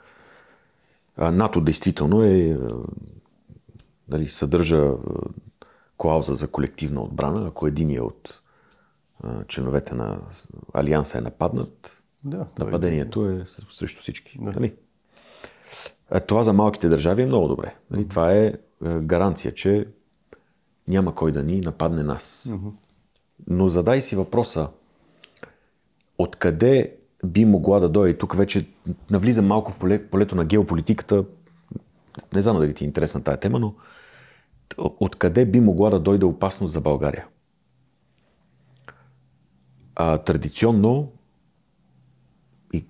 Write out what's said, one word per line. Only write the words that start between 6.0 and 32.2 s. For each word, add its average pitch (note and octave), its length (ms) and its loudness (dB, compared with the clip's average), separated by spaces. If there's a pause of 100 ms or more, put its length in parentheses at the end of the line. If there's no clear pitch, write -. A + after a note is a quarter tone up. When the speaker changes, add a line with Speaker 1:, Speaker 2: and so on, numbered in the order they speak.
Speaker 1:
за D2 120 -6
колективна C#2+ 540 -6
отбрана, E2+ 460 -4
ако D2+ 200 -6
единия D2 360 -2
от, - 380 -14 (840)
а, A1+ 200 -10
членовете C2+ 520 -4
на G#1 240 -6 (120)
с-, - 160 -20 (260)
Алианса D2 440 -2
е A#1 40 -4
нападнат, - 800 -6 (220)
Speaker 2:
Да, D#3 220 -8
това - 180 -10
е - 20 -4
Speaker 1:
нападението E2+ 640 -2
е F#2 180 -6
с-, - 240 -20
срещу - 320 -12
всички. - 400 -14
Speaker 2:
Да. G#2 100 -8
Speaker 1:
Нали? G#2+ 240 -4 (1300)
А, F#2+ 100 0
това A2 240 2
за A2 100 4
малките G#2 360 2
държави E2 320 2
е C3 60 0
много G#2+ 200 2
добре. - 280 -6 (160)
Нали? G2+ 100 -2
Speaker 2:
Мгм. G2+ 80 -6
Speaker 1:
Това E2+ 240 2
е, G#2+ 200 4 (280)
а, E2+ 100 -6
гаранция, E2+ 600 -2
че G#2 340 0 (1000)
няма F#2 280 0
кой E2 160 0
да C#2+ 120 -4
ни F2+ 180 -2
нападне E2 420 -2
нас. - 440 -8
Speaker 2:
Мгм. G#2 200 -10 (800)
Speaker 1:
Но F2+ 200 2
задай F2+ 340 2
си A#2+ 140 -6
въпроса, F#2+ 540 -2 (1500)
откъде F#2 760 2 (300)
би F#2+ 200 4
могла G2 340 6
да F2 100 4
дойде, F#2 220 4
и D#2+ 60 -4
тук - 180 -6
вече G2 340 0 (400)
навлизам G#2+ 380 2
малко G#2 240 0
в - 80 -16
поле-, F#2+ 220 0
полето G2 340 0
на E2+ 100 0
геополитиката, G2 800 0 (1080)